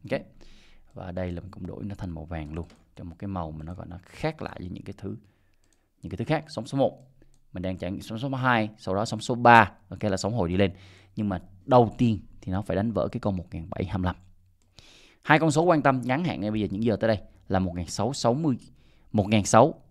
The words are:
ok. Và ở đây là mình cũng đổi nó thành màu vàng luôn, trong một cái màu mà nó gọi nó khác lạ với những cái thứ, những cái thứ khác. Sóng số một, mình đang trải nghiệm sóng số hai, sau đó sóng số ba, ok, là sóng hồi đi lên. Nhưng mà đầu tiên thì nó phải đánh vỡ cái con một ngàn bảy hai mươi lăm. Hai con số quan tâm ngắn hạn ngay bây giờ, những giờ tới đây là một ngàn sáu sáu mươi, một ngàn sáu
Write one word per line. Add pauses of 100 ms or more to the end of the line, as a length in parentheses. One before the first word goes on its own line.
(100)
ok. (720)
Và
ở
đây
là
mình
cũng
đổi
nó
thành
màu
vàng
luôn, (300)
trong
một
cái
màu
mà
nó
gọi
nó
khác
lạ
với
những
cái
thứ, (840)
những
cái
thứ
khác.
Sóng
số
một, (440)
mình
đang
trải
nghiệm
sóng
số
hai,
sau
đó
sóng
số
ba, (160)
ok,
là
sóng
hồi
đi
lên. (440)
Nhưng
mà (260)
đầu
tiên (220)
thì
nó
phải
đánh
vỡ
cái
con
một
ngàn
bảy
hai
mươi
lăm. (1040)
Hai
con
số
quan
tâm
ngắn
hạn
ngay
bây
giờ,
những
giờ
tới
đây (300)
là
một
ngàn
sáu
sáu
mươi, (560)
một
ngàn
sáu (160)